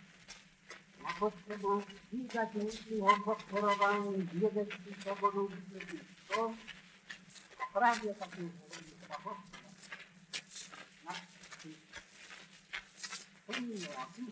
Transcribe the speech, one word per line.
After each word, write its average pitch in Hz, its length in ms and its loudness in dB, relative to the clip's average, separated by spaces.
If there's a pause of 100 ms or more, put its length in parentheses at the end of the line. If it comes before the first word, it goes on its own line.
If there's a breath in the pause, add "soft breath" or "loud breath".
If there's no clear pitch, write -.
(1040)
na - 160 -2
potrzebę 202 640 2 (320)
gigantycznego 214 1120 4
odporowaniu 202 840 4
wiedzy 190 560 2 (240)
i 196 120 -10
powodu 196 480 4 (760)
to 220 240 2 (1200)
prawie 220 400 6
takie 180 360 -6 (4000)
to 220 120 -2
nie 240 200 -2
ma. - 280 -4 (240)